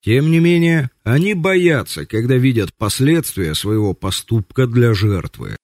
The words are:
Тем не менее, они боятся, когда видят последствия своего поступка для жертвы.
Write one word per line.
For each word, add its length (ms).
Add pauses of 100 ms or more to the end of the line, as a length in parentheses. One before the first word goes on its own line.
Тем 280
не 80
менее, 520 (140)
они 300
боятся, 720
когда 300
видят 380
последствия 800
своего 380
поступка 760
для 280
жертвы. 680